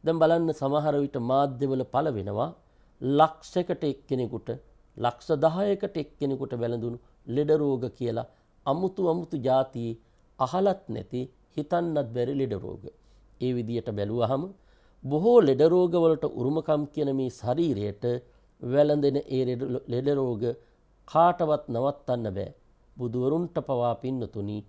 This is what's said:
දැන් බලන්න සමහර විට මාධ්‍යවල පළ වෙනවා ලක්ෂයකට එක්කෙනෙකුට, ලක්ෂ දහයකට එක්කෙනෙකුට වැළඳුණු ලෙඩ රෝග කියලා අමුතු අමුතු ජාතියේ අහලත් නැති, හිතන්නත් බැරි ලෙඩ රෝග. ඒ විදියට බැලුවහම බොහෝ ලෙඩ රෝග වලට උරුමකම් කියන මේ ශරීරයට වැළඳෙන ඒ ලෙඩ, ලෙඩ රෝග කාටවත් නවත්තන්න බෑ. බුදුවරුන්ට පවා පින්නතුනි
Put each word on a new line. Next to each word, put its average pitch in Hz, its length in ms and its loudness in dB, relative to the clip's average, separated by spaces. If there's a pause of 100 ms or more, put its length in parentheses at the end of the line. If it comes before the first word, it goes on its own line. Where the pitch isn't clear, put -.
දැන් 165 160 2
බලන්න 165 320 4
සමහර 147 460 0
විට 143 240 -2
මාධ්‍යවල 131 640 0
පළ 139 240 -2
වෙනවා 104 400 -4 (520)
ලක්ෂයකට 156 840 0
එක්කෙනෙකුට, 127 640 -4 (480)
ලක්ෂ - 320 -4 (100)
දහයකට 190 580 0
එක්කෙනෙකුට 139 560 -6
වැළඳුණු 120 460 -4 (280)
ලෙඩ 143 240 0
රෝග 143 380 2
කියලා 117 400 -6 (360)
අමුතු 180 440 -2
අමුතු 165 280 -4
ජාතියේ 127 600 0 (400)
අහලත් 185 480 0
නැති, 113 340 -6 (280)
හිතන්නත් 156 600 -2
බැරි 120 260 -2
ලෙඩ 131 200 -2
රෝග. - 280 -10 (580)
ඒ 127 120 0
විදියට 117 380 -4
බැලුවහම 113 520 0 (600)
බොහෝ 180 380 6
ලෙඩ 135 220 4
රෝග 175 300 6
වලට 160 380 4
උරුමකම් 151 560 0
කියන 143 240 -2
මේ 131 200 -2
ශරීරයට 123 720 -2 (560)
වැළඳෙන 143 640 4
ඒ 131 200 0
ලෙඩ, 123 180 -2 (200)
ලෙඩ 127 260 -2
රෝග 127 340 0 (640)
කාටවත් 160 600 2
නවත්තන්න 120 640 -2
බෑ. 95 200 -6 (480)
බුදුවරුන්ට 131 640 -2
පවා 120 360 -2
පින්නතුනි 107 640 -6 (120)